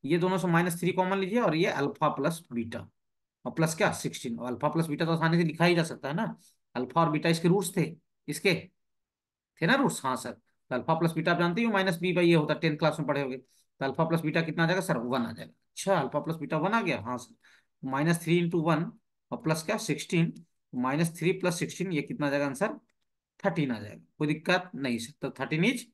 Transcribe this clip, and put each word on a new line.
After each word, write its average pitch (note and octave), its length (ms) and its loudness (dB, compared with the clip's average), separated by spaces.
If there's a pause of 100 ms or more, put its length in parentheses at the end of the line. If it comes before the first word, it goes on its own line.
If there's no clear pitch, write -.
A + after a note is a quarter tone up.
ये D#3 140 2
दोनों F#3 200 2
से F3 100 0
माइनस E3+ 320 2
थ्री F3+ 140 0
कॉमन F#3 240 0
लीजिए F#3+ 240 0
और E3 140 2
ये E3 120 2
अल्फा C#3+ 440 0
प्लस D3 300 -2 (120)
बीटा, A#2 260 -6 (680)
और B2 60 -6
प्लस D#3+ 240 0
क्या, F3+ 180 2
सिक्सटीन। - 460 -8
और A#2+ 80 -8
अल्फा B2 220 -2
प्लस E3 180 0
बीटा D3+ 180 -2
तो E3 60 0
आसानी E3 260 2
से F3 60 4
लिखा E3 220 2
ही F3 100 6
जा E3 100 2
सकता - 220 -8
है C#3 80 -4
ना, A3 200 -4 (400)
अल्फा B2+ 260 0
और D#3+ 100 4
बीटा D3+ 180 2
इसके E3 180 2
रूट्स F#3 300 4
थे, D3+ 80 4 (420)
इसके D#3 260 0 (1080)
थे D#3+ 40 2
ना A#3 100 4
रूट्स। C4 300 0
हाँ C3 120 0
सर, B2 140 -8
तो - 440 -10
अल्फा B2 180 0
प्लस E3 200 2
बीटा E3 180 0
आप E3+ 80 2
जानते F3 220 2
ही A#3 60 2
हो, G#3+ 60 0
माइनस F#3+ 260 2
बी F3 140 0
बाई F3 180 6
ए E3+ 40 8
होता D3+ 180 2
है, D3+ 60 -2
टेंथ D3+ 180 0
क्लास D#3 220 0
में C#3 80 -4
पढ़े C#3+ 140 0
होगे। C3 160 -6
तो - 480 -12
अल्फा C3+ 200 0
प्लस E3 160 0
बीटा D#3 200 0
कितना E3 220 -2
आ D#3+ 40 2
जाएगा F#3 140 2
सर, F3 180 -2
वन B2 220 -2
आ A2+ 100 -4
जाएगा। - 200 -14
अच्छा, - 440 -2
अल्फा C#3+ 240 0
प्लस D#3+ 160 -4
बीटा D3+ 220 -4
वन F#3 160 2
आ A3+ 80 2
गया, C#3 200 -2
हाँ B2 160 -6
सर। - 180 -14 (480)
माइनस D3 400 0
थ्री E3+ 180 2
into E3+ 220 0
वन E3 280 2 (400)
और A#2+ 100 -8
प्लस D#3+ 220 0
क्या, A3 140 -2
सिक्सटीन, F3 560 0 (400)
माइनस C#3 460 0
थ्री E3+ 140 2
प्लस F3+ 260 -2
सिक्सटीन, F3+ 320 -4
ये D3 100 0
कितना - 260 -4
आ - 20 0
जाएगा C#3+ 160 0
आंसर, D#3+ 280 -2 (680)
थर्टीन E3 320 0
आ A2 80 -4
जाएगा। G2+ 240 -14 (140)
कोई D3+ 100 0
दिक्कत F3+ 480 -2
नहीं B2+ 240 -2
सर, - 220 -10
तो C#3 80 -4 (100)
थर्टीन D#3 260 0
is B3+ 280 0